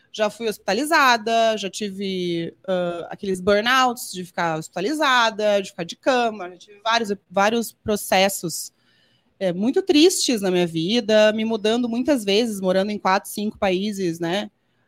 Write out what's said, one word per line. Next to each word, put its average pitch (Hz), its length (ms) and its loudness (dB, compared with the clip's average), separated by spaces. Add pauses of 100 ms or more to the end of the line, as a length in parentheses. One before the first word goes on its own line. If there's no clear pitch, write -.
(140)
já 214 160 0
fui 226 180 -6
hospitalizada, 226 1120 2
já 190 120 -6
tive, 185 840 -6 (120)
ah, 175 420 -4
aqueles 190 320 -6
burnouts 240 720 2
de 180 120 -10
ficar 170 340 -4
hospitalizada, 214 1040 0
de 196 80 -12
ficar - 140 -10
de 170 120 -10
cama, 226 560 -2
já 180 60 -20
tive - 260 -20
vários, 226 300 0 (160)
vários 208 420 0
processos, 196 1000 -2 (680)
é, 190 120 0
muito 214 300 0
tristes 311 600 4
na 196 80 0
minha 180 160 2
vida, 214 680 2
me 220 100 -4
mudando 226 460 0
muitas 247 340 0
vezes, 202 380 0
morando 190 300 0
em 208 60 -4
quatro, 196 320 0
cinco 208 280 -6
países, 190 600 -2
né, 190 300 -4 (380)